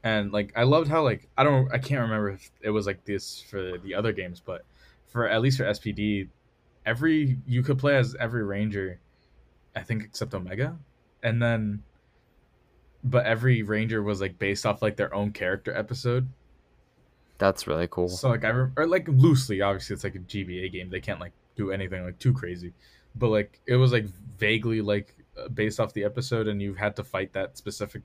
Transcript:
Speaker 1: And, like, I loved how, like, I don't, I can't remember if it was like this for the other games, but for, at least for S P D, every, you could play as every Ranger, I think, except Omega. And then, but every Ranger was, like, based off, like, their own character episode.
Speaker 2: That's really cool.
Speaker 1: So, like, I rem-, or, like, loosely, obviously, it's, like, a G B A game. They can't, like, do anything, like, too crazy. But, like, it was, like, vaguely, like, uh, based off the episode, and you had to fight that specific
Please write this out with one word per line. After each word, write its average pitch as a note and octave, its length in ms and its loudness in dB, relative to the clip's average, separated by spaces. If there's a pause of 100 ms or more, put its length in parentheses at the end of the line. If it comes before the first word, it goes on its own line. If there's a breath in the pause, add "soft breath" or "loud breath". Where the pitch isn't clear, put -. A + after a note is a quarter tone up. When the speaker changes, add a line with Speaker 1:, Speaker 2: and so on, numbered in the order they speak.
Speaker 1:
And, G#2 280 0
like, G#2 220 -2
I A#2 80 2
loved D3 260 6
how, D#3+ 140 2
like, A#2 340 0
I C3+ 60 4
don't, C3 300 6
I A#2+ 60 0
can't C3 240 -2
remember G#2+ 280 0
if F#2+ 200 -12 (120)
it G#2+ 80 -2
was G#2+ 160 0
like F#2+ 180 -6
this - 380 -6
for F#2 360 -8
the F2+ 180 -8
other G#2+ 160 0
games, F2+ 280 -8
but F2+ 240 -12 (440 soft breath)
for, A#2 200 0
at A2 140 4
least C3 160 4
for B2 60 0
S G#2 160 0
P G#2+ 120 -4
D, G2+ 360 -2 (580)
every, C3+ 580 2
you B2 200 0
could C3+ 120 0
play C#3+ 200 2
as A#2 240 2
every A#2 240 -2
Ranger, G2 560 -2 (760)
I - 80 -6
think, A2 220 -4
except - 280 -8
Omega. G#2 460 -4 (460)
And A#2 180 2
then, A2 400 0 (1200)
but A#2+ 240 2
every A2+ 380 4
Ranger G#2+ 380 0
was, G2+ 180 0
like, F#2+ 180 -4
based G2 260 -2
off, G#2+ 160 0
like, G#2+ 160 0
their G#2 160 -2
own G2+ 200 -2
character F#2+ 440 -4
episode. B2+ 520 -2 (1080)
Speaker 2:
That's F#2+ 280 0
really E2+ 220 -2
cool. F2+ 200 -2
Speaker 1:
So, F2+ 200 -2
like, A#2+ 160 0
I - 60 2
rem-, C3 260 0
or, D#3 100 2
like, F3 220 0
loosely, C3 520 6
obviously, G2 340 0
it's, - 100 -8
like, F#2 100 -4
a F2+ 60 -10
G F#2+ 240 -6
B F2+ 200 -8
A F#2+ 40 -6
game. F2+ 200 -10
They F#2 120 -6
can't, F2+ 200 -6
like, F2+ 120 -12 (240)
do F#2+ 160 -4
anything, F#2 320 -6
like, F2+ 160 -10
too B2+ 120 4
crazy. F2 400 -6 (420 soft breath)
But, A#2 140 0
like, G#2 380 0
it B2 100 2
was, B2+ 160 8
like, A2 140 2 (320)
vaguely, A2 420 2
like, G#2 360 0 (200)
uh, - 120 -12
based G#2+ 320 -2
off A2 120 0
the G#2 120 -2
episode, A2+ 420 0
and G#2 160 -2
you G2+ 120 -4
had G#2 220 -2
to G#2 80 -8
fight F#2+ 280 -6
that F#2+ 260 -6
specific G2+ 460 -10